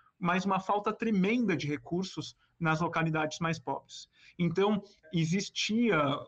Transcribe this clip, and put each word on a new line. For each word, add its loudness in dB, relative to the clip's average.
mas 0
uma 0
falta -2
tremenda 2
de -4
recursos -6
nas 2
localidades 0
mais -2
pobres. -8
Então, 2
existia 0